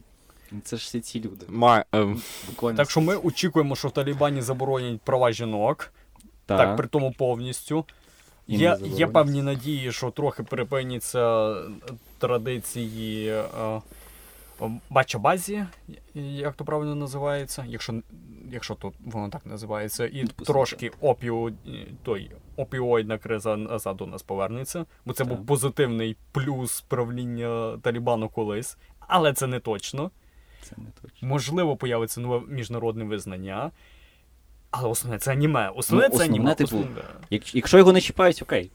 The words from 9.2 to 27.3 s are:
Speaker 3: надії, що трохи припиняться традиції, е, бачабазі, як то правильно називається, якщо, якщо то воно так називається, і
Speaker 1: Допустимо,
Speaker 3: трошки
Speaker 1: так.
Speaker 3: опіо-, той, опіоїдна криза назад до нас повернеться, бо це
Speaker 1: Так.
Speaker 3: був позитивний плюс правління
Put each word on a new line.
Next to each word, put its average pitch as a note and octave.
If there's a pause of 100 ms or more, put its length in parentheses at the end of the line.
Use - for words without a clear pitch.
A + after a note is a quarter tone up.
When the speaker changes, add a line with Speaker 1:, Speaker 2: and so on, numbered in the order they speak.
Speaker 3:
надії, C#3
що B2
трохи C#3
припиняться A#2+ (640)
традиції, A2+
е, A2 (1080)
бачабазі, F3 (500)
як C#3+
то D3
правильно D3
називається, C#3+
якщо, A#2 (580)
якщо A2+
то G2 (140)
воно G#2+
так D3
називається, G#2+
і C#3
Speaker 1:
Допустимо, -
Speaker 3:
трошки C3+
Speaker 1:
так. -
Speaker 3:
опіо-, A#2 (500)
той, G#2 (240)
опіоїдна A#2+
криза G#2+
назад G#2
до G2+
нас F#2
повернеться, A2+ (200)
бо B2+
це C3+
Speaker 1:
Так. B2
Speaker 3:
був G#2+
позитивний A#2+ (160)
плюс C3
правління A#2